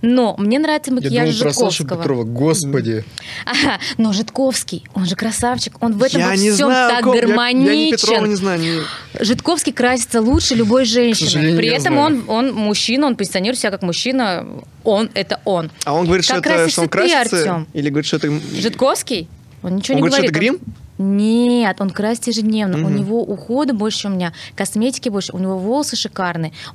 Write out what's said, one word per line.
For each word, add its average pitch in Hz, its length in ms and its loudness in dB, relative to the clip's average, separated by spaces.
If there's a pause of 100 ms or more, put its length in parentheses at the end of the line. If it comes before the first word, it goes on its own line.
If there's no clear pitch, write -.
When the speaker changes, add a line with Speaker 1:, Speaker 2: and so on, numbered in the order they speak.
Speaker 1:
Но 240 360 2
мне 214 220 2
нравится 302 320 -2
Speaker 2:
Я 262 40 0
Speaker 1:
макияж 151 340 0
Speaker 2:
думал - 120 0
про 143 120 2
Сашу 208 180 2
Speaker 1:
Житковского. 165 300 -4
Speaker 2:
Петрова, 135 220 0
господи. 123 840 -2 (400)
Speaker 1:
Ага, 254 340 0 (180)
но 220 160 2
Житковский, 226 720 -2 (100)
он 185 120 -2
же 180 100 -2
красавчик, 233 640 -4
он 233 120 0
в 208 100 0
этом 262 160 2
Speaker 3:
Я - 80 2
Speaker 1:
во - 80 2
Speaker 3:
не 208 160 4
Speaker 1:
всем 277 180 2
Speaker 3:
знаю, 254 220 4
Speaker 1:
так 240 120 2
Speaker 3:
ком-, 254 120 4
я, 240 60 4
я 240 60 2
ни 208 40 6
Speaker 1:
гармоничен. 262 680 4
Speaker 3:
Петрова 214 280 2
не 208 100 0
знаю, 185 260 0
ни 165 600 -4
Speaker 1:
Житковский 254 500 0
красится 240 480 0
лучше 262 340 2
любой 233 300 4
женщины. 226 420 2
Speaker 2:
сожалению, 156 300 2
Speaker 1:
При 226 100 2
Speaker 2:
я 233 100 2
Speaker 1:
этом - 160 0
Speaker 2:
знаю. 285 120 4
Speaker 1:
он, 277 220 0
он 233 280 0
мужчина, 220 520 0
он 240 80 0
позиционирует 202 440 -2
себя 214 120 -2
как 190 120 -6
мужчина. 202 600 -2 (380)
Он — 214 300 2
это - 320 -4
он. 170 260 -2 (140)
Speaker 3:
А 147 80 0
он 170 120 2
говорит, 170 220 2
Speaker 1:
Как - 160 0
Speaker 3:
что 196 60 2
это, 190 100 4
Speaker 1:
раз 165 80 4
и 156 40 0
Speaker 3:
что 175 100 -2
он 165 60 2
Speaker 1:
ты, - 40 -6
Speaker 3:
красится? 233 460 2
Speaker 1:
Артем. 160 360 -2
Speaker 3:
Или 147 160 -2
говорит, 147 160 -2
что 160 120 -2
это 151 100 -2
м-, 147 140 -2 (180)
Speaker 1:
Житковский? 233 720 -2 (340)
Он 180 140 -2
ничего 254 200 0
Speaker 3:
Он - 60 2
Speaker 1:
не 170 60 4
Speaker 3:
говорит, 269 200 2
что 156 100 0
Speaker 1:
говорит, 226 120 2
Speaker 3:
это - 20 0
Speaker 1:
он 370 60 -6
Speaker 3:
грим? - 160 -14 (240)
Speaker 1:
Нет, 214 800 2
он 196 80 0
красит 220 380 -4
ежедневно. 214 500 0
У 156 120 0
Speaker 3:
Мгм. 196 60 0
Speaker 1:
него 214 280 -2
ухода 247 500 -2
больше, 214 280 -4
чем 202 120 -4
у - 20 -2
меня, 175 180 -4 (220)
косметики 226 540 -2
больше, 202 240 -6
у 180 60 -6
него 190 180 -2
волосы 226 380 -2
шикарные, 165 560 -4 (240)